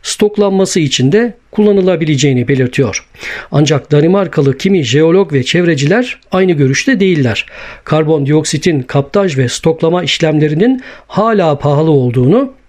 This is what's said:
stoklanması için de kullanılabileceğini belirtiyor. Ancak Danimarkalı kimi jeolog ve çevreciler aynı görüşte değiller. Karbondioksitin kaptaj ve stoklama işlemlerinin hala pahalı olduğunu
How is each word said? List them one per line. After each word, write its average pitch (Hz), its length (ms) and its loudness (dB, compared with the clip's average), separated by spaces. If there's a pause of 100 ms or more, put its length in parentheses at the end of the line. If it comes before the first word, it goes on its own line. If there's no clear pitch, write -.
stoklanması 196 760 0
için 139 320 0
de 233 260 0 (140)
kullanılabileceğini 160 960 0
belirtiyor. 127 580 -2 (460)
Ancak 147 400 0
Danimarkalı 147 680 0
kimi 190 260 0
jeolog 160 500 2
ve 131 100 0
çevreciler 170 760 0 (120)
aynı 185 200 0
görüşte 143 480 0
değiller. 151 460 0 (380)
Karbondioksitin 151 1000 0
kaptaj 143 560 -2
ve 127 120 0
stoklama 165 540 -2
işlemlerinin 156 760 0 (260)
hala 190 520 0
pahalı 147 320 0
olduğunu 135 640 2 (160)